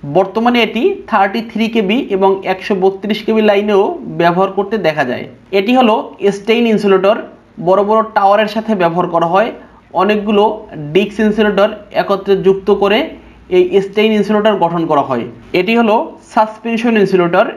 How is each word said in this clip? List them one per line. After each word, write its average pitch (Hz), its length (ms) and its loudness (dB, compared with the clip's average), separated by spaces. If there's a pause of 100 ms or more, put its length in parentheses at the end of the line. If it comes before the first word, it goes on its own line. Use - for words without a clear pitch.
(140)
বর্তমানে 226 480 2
এটি 220 440 -2
থার্টি 202 340 0
থ্রি 220 280 -4
কেবি 226 420 0
এবং 190 340 0
একশো 190 300 -4
বত্রিশ 190 480 -2
কেবি 220 200 0
লাইনেও 208 580 2
ব্যবহার 175 520 0
করতে 202 260 -4
দেখা 156 260 0
যায়। 120 240 -6 (220)
এটি 202 260 0
হলো 247 380 2 (180)
স্টেইন 226 340 0
ইনসুলেটর। 196 500 2 (480)
বড় 190 200 2
বড় 220 180 2 (120)
টাওয়ারের 202 320 2
সাথে 220 280 -4
ব্যবহার 175 320 0
করা 170 200 -2
হয়। 190 260 0 (400)
অনেকগুলো 208 720 0 (260)
ডিস্ক 202 280 0
ইনসুলেটর 208 480 2 (240)
একত্রে 196 440 -2
যুক্ত 190 340 0
করে 202 400 0 (380)
এই 180 340 2
স্টেইন 214 300 0
ইনসুলেটর 208 440 2
গঠন 170 300 -2
করা 143 140 2
হয়। 127 240 -2 (280)
এটি 180 240 0
হলো 233 400 0 (180)
সাসপেনশন 226 640 0
ইনসুলেটর। 185 500 2 (100)